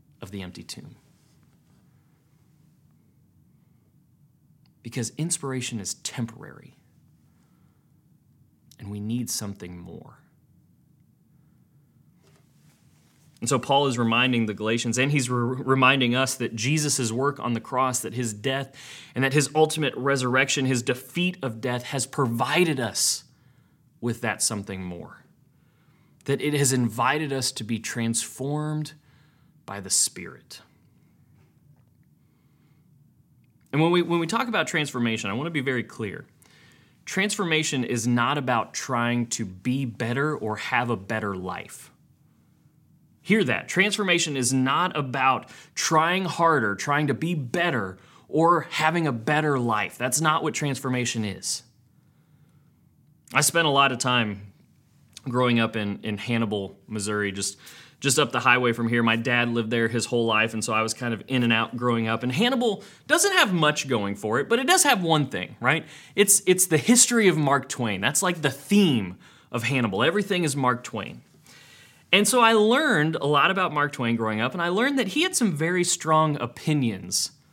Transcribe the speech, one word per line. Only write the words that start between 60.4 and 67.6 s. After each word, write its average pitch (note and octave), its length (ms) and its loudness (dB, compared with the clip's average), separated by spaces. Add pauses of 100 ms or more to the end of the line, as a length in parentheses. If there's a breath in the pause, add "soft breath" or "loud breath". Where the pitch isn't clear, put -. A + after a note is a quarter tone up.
and G#2+ 100 -4
so A#2+ 80 -4
I A2 80 2
was A2 140 -2
kind A#2+ 180 -4
of G#2+ 160 -6
in B2+ 140 0
and A#2 100 4
out A2+ 240 0
growing A#2 320 0
up. A2+ 140 -2
And B2 100 -2
Hannibal A#3 500 0 (240 loud breath)
doesn't F4 260 4
have D4+ 200 4
much D3+ 360 2
going G#2 260 0
for A2 260 -2
it, - 80 -4
but A#3 100 2
it C4 80 -2
does F4+ 180 4
have B3 180 2
one D#3 240 2
thing, - 340 -8
right? D3 240 0 (320 loud breath)
It's, G3+ 300 4
it's F#3 200 4
the D#3+ 120 2
history A#3 500 6
of D#3 80 4
Mark C#3+ 320 2